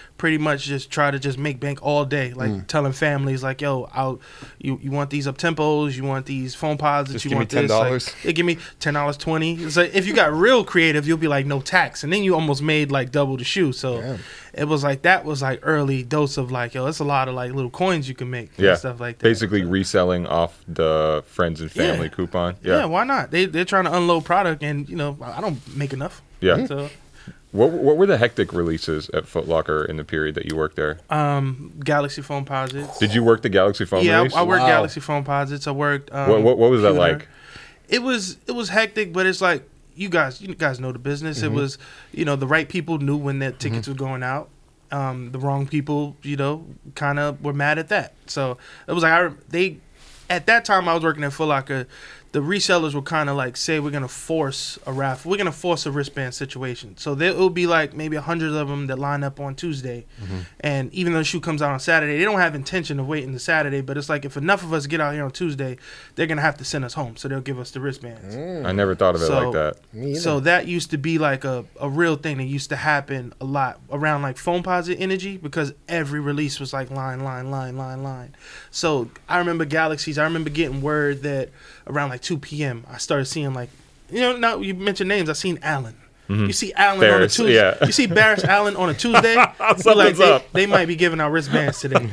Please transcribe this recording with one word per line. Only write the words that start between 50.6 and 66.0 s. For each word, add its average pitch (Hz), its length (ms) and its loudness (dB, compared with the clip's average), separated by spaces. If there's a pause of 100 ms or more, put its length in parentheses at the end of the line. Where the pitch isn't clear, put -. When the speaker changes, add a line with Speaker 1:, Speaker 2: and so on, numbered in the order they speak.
Speaker 1:
time 185 240 4
I 165 40 4
was 165 80 0
working 151 220 0
at 139 80 -2
Foot 156 160 -2
Locker, 135 380 -2 (460)
the 151 100 0
resellers 170 500 0
would 143 140 -4
kinda, 151 260 0
like, 127 240 -4
say, 156 240 -2
"We're 143 120 -4
gonna 135 160 -4
force - 760 -4
a 135 80 -8
raffle, 135 380 -4
we're 202 80 0
gonna 185 140 -2
force 170 340 -2
a 147 40 -4
wristband 139 440 -4
situation." 127 640 -10
So 147 160 -6
there 165 180 2
will 185 160 4
be, 175 180 0
like, 160 280 2
maybe 151 220 -6
a 147 40 -4
hundred 160 320 -2
of 151 160 -2
'em 143 200 -6
that 131 100 -4
line 143 260 -4
up 139 160 -8
on 139 140 -8
Tuesday. 131 500 -8 (180)
Speaker 3:
Mm-hmm. 95 160 -8 (220)
Speaker 1:
And 139 320 -2
even 170 220 -2
though 160 60 2
the 151 40 -2
shoe 156 160 -4
comes 151 220 -4
out 143 100 0
on 139 80 -4
Saturday, 151 380 2
they 175 60 4
don't 208 160 2
have 165 140 4
intention 143 460 -4
of 131 80 -4
waiting 139 240 -4
to 123 60 -8
Saturday, 143 420 0
but 135 160 -6
it's 143 140 -6
like, - 160 -2
if 139 100 -10
enough 175 280 0
of 165 100 -4
us 143 120 -2
get 160 140 -2
out 147 140 0
here 147 100 -4
on 131 60 -4
Tuesday, 135 480 -6 (380)